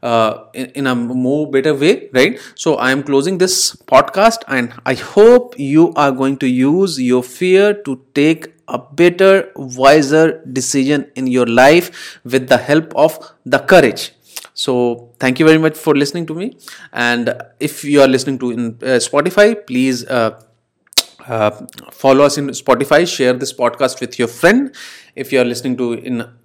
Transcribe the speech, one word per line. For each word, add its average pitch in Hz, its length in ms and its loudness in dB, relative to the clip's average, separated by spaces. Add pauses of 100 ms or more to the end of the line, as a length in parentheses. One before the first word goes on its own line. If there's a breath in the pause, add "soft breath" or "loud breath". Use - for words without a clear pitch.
uh, 113 400 -2 (100)
in, 127 120 -10 (100)
in 139 120 -4
a 127 60 0
more 127 560 -4
better 135 240 0
way, 151 400 0
right? 143 260 2 (140 loud breath)
So 156 220 -2
I 127 160 -2
am 135 100 -2
closing 143 380 -2
this - 360 -2 (120)
podcast, 190 600 0
and 123 260 -4 (120)
I 131 80 -2
hope 240 640 4
you 147 380 2
are 143 160 2
going 135 280 -2
to 139 80 -2
use 143 540 0
your 123 220 0
fear 190 500 0 (120)
to 131 140 -8 (140)
take 156 400 -2 (140)
a - 100 -10
better, 180 800 2
wiser 143 920 2
decision 139 680 -4
in 131 120 -6
your 123 180 0
life 135 760 2
with 127 240 -4
the 131 100 2
help 156 380 -2
of 156 220 0 (280 loud breath)
the 135 140 0
courage. 147 520 2 (420 loud breath)
So 123 640 -4
thank 127 200 -2
you 156 60 4
very 160 120 6
much 160 180 -2
for 151 200 -2
listening 143 320 -2
to 156 60 -10
me. 185 240 -10 (360 loud breath)
And 120 420 -2 (240)
if 143 240 -8
you 143 180 4
are 135 60 6
listening 131 320 -2
to 123 120 -6
in, 117 160 -6 (140)
uh, 127 180 0 (100)
Spotify, 208 560 0
please, 127 400 -4
uh, 113 360 -4 (840)
uh, 110 240 0 (400)
follow 135 340 2
us 143 120 0
in 143 120 -6
Spotify, 135 580 0
share 127 260 -2
this 131 180 -6
podcast 127 480 -4
with - 180 -12
your 120 100 -2
friend. 226 460 0 (420 loud breath)
If 131 160 -10
you 131 100 2
are 123 40 2
listening 120 320 -6
to 120 160 -4
in 117 300 -8 (220)